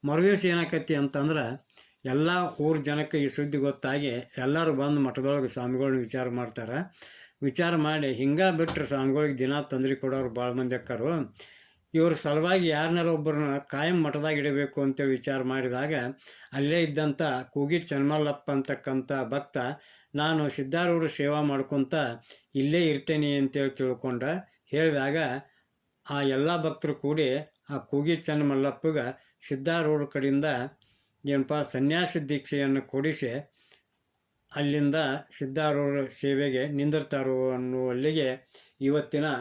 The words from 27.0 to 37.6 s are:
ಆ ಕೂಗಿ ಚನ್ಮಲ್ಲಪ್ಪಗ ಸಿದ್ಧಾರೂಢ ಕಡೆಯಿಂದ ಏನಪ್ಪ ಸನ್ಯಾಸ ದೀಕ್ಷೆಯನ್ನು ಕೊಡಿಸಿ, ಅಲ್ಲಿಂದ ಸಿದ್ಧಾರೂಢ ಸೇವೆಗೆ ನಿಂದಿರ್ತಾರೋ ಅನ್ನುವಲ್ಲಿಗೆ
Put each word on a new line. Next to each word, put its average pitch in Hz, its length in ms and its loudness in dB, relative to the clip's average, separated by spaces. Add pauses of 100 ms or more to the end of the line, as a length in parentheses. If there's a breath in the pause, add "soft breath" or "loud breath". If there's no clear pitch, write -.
ಆ 139 80 -4
ಕೂಗಿ 143 380 0
ಚನ್ಮಲ್ಲಪ್ಪಗ 147 840 0 (500 soft breath)
ಸಿದ್ಧಾರೂಢ 151 580 0
ಕಡೆಯಿಂದ 139 380 0 (840 soft breath)
ಏನಪ್ಪ 139 260 0
ಸನ್ಯಾಸ 151 640 0
ದೀಕ್ಷೆಯನ್ನು 139 680 0
ಕೊಡಿಸಿ, 139 720 -4 (1000 soft breath)
ಅಲ್ಲಿಂದ 143 380 2 (360)
ಸಿದ್ಧಾರೂಢ 143 760 0
ಸೇವೆಗೆ 139 640 0
ನಿಂದಿರ್ತಾರೋ 139 840 0
ಅನ್ನುವಲ್ಲಿಗೆ 127 1000 -2 (300 loud breath)